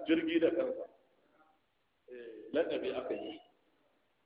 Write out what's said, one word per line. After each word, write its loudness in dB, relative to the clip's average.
jirgi 4
da 6
kansa. 0
Eh, -12
lakabi 0
aka -4
yi. -8